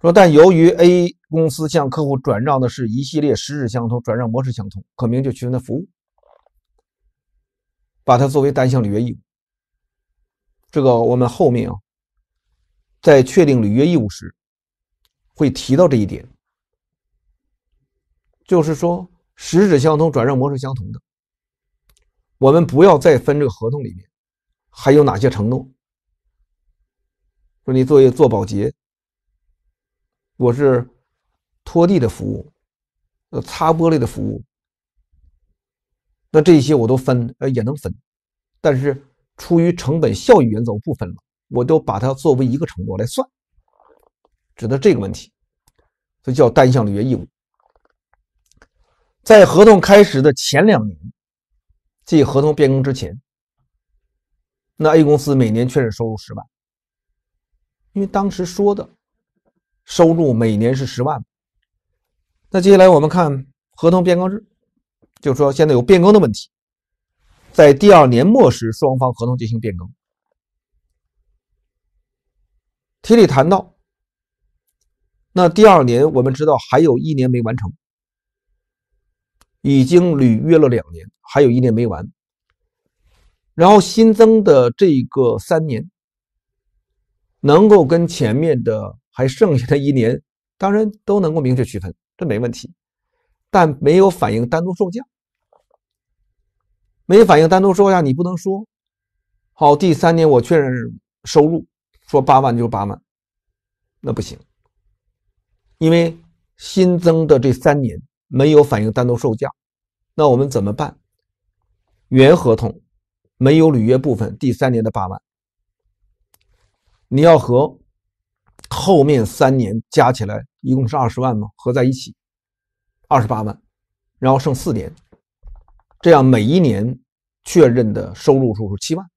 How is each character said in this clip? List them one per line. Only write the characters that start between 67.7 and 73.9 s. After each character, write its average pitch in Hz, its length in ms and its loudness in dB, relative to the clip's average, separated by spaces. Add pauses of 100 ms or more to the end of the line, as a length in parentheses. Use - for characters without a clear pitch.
第 202 200 6
二 156 120 8
年 123 220 2
末 214 240 4
时 113 220 -8
双 131 240 -2
方 127 160 -4
合 117 120 -8
同 127 120 -4
进 117 100 -8
行 113 120 -6
变 107 180 -8
更。 90 140 -16 (3000)
题 220 140 0
里 226 100 6
谈 135 220 0
到， 185 280 -4 (1600)